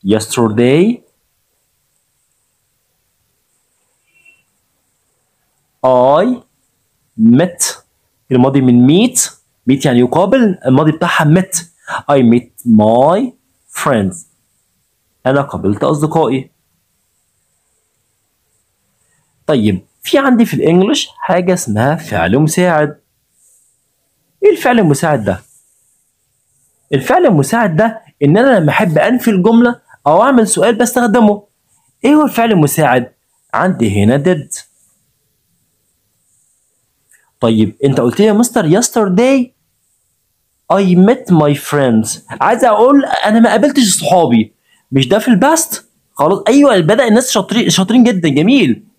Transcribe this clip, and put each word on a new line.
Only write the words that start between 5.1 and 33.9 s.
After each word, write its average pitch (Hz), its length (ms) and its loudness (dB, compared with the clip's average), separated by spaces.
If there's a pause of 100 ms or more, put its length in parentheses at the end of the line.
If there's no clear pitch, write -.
I 143 580 0 (760)
met، 127 580 0 (540)
الماضي 131 300 2
من 123 260 4
meet، 214 320 0 (520)
meet 135 140 -2
يعني 123 140 2
يقابل، 190 640 0
الماضي 147 260 0
بتاعها 156 440 -2
met. 185 220 -4 (540)
I 139 100 2
met 120 500 -2
my 127 600 2 (520)
friends، 104 320 -2 (1120)
أنا 139 160 0
قابلت 104 420 -6
أصدقائي. 147 680 -2 (3000)
طيب، 107 380 -2 (180)
في - 140 -2
عندي 254 280 2
في - 80 -8
الإنجليش 185 540 0 (100)
حاجة 185 360 -2
اسمها 127 420 -2
فعل 98 440 -4
مساعد. 156 600 -2 (1400)
إيه 403 80 4
الفعل 254 280 0
المساعد 151 440 0
ده؟ 95 180 -6 (1500)
الفعل 294 320 -2
المساعد 190 500 0
ده 226 260 -2 (220)
إن 151 140 2
أنا 247 220 2
لما 151 100 0
أحب 160 280 -2
أنفي 233 340 0
الجملة 226 500 0 (260)
أو 165 160 2
أعمل 247 240 2
سؤال 208 280 0
بستخدمه. 226 720 0 (580)
إيه 285 80 4
هو 302 120 2
الفعل 226 260 -2
المساعد؟ 139 600 0 (400)
عندي 110 500 -2